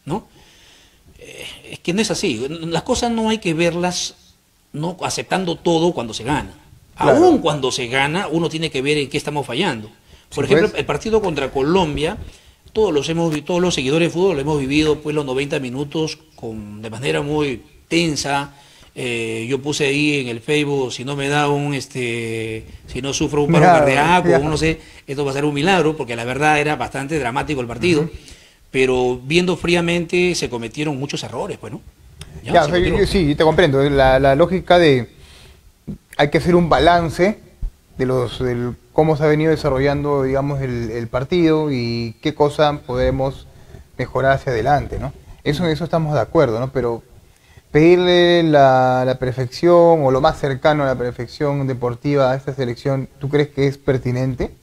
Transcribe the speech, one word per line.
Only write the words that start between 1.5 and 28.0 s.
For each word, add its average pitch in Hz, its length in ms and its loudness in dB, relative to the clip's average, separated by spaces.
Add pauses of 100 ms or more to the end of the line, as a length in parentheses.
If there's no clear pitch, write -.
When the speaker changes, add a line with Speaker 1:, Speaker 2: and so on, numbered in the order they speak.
Speaker 1:
es - 80 -16
que - 140 -4
no 208 80 0
es 202 100 -2
así, 135 380 -2
las 160 340 -6
cosas 240 280 -2
no 226 180 -2
hay 220 100 -2
que 175 140 -4
verlas, 175 640 -2 (580)
¿no? 165 280 -8
Aceptando 165 540 -4
todo 170 380 2
cuando 117 200 -6
se 113 100 -10
gana. 127 300 -4 (420)
Speaker 2:
Claro. - 300 4
Speaker 1:
Aún 339 140 6
cuando 147 320 -2
se 123 160 -6
gana, 143 400 0
uno 160 220 -2
tiene 156 200 -6
que 135 120 -4
ver 147 160 0
en 139 120 -2
qué - 80 -4
estamos 147 280 -6
fallando. 127 440 -4 (440)
Por 139 120 -2
Speaker 2:
Sí, 117 60 0
Speaker 1:
ejemplo, 165 180 4
Speaker 2:
pues. - 100 -8
Speaker 1:
el 139 60 -2
partido 208 360 -2
contra 139 300 -4
Colombia, 151 680 0 (560)
todos 214 200 0
los 139 160 0
hemos 165 240 0
vi-, 151 80 -4
todos 175 200 -2
los 175 120 0
seguidores 156 360 0
de 135 40 -12
fútbol 180 220 0
lo 143 60 -4
hemos 147 180 0
vivido, 147 400 0
pues, 151 160 -6
los 151 100 -2
noventa 139 340 -2
minutos 143 580 -6 (180)
con, 107 460 -14
de 110 80 -10
manera 147 320 -4
muy 147 400 -4 (260)
tensa, 143 680 -2 (460)
eh, 113 480 -4
yo 131 140 -2
puse 143 240 -2
ahí 147 360 0
en 127 60 -6
el 117 120 -8
Facebook, 143 520 -2
"Si 120 140 -10
no 143 100 -8
me 139 140 -4
da 147 200 0
un, 143 260 -2
este, 113 880 -6 (220)
si - 120 -10
no 135 140 -6
sufro 147 300 -2
un 151 80 0
paro 151 120 6
Speaker 2:
Claro, 165 220 6
Speaker 1:
cardíaco, 160 420 4
Speaker 2:
claro. 170 220 4
Speaker 1:
no 151 80 -2
sé, 156 220 -2 (260)
esto 139 180 -6
va 139 60 -2
a 135 60 -6
ser 143 100 -2
un 147 80 0
milagro", 156 420 2
porque 120 200 -6
la 117 100 -6
verdad 147 340 2
era 147 160 0
bastante 139 440 -6
dramático 135 420 -4
el 120 60 -6
partido. 147 340 0